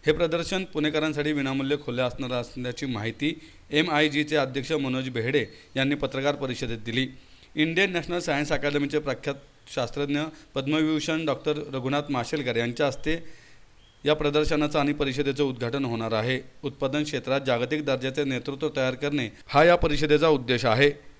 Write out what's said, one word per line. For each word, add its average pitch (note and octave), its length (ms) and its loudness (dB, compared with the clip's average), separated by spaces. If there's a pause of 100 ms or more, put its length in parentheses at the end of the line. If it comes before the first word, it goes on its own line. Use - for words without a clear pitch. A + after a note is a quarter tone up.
हे A3+ 60 4
प्रदर्शन E3+ 520 0
पुणेकरांसाठी D3+ 680 0
विनामूल्य C3+ 440 0
खुले B2+ 260 -4
असणार B2+ 300 -2
असल्याची B2 540 -6
माहिती A#2+ 540 -4 (320)
एमआयजीचे D3+ 640 2
अध्यक्ष C3+ 360 0
मनोज C3 380 -2
बेहडे A#2+ 360 0 (300)
यांनी C#3 200 2
पत्रकार C#3 400 0
परिषदेत B2 500 -4
दिली. B2 220 0 (480)
इंडियन E3 360 2
नॅशनल F3 280 -2
सायन्स D3 320 -2
अकॅडमीचे C#3+ 480 0
प्रख्यात C#3 360 -4 (400)
शास्त्रज्ञ C#3+ 440 -2 (360)
पद्मविभूषण D#3 680 0
डॉक्टर D3 280 -2 (200)
रघुनाथ C3+ 360 -2
माशेलकर B2 460 -2
यांच्या A#2+ 320 0
हस्ते D#3+ 360 -2 (840)
या D3 80 4
प्रदर्शनाचं D3+ 680 2
आणि C#3+ 140 2
परिषदेचं C#3 500 0
उद्घाटन B2 420 -2
होणार A2+ 260 -2
आहे. A#2 280 0 (240)
उत्पादन C#3+ 400 -2
क्षेत्रात C3+ 420 -2
जागतिक C3 400 0
दर्जाचे C3 380 -2
नेतृत्व C3+ 520 -2
तयार C3 180 0
करणे C3+ 380 -2 (160)
हा D3 160 6
या F3 120 10
परिषदेचा D3+ 520 4
उद्देश B2+ 380 2
आहे. C#3 540 4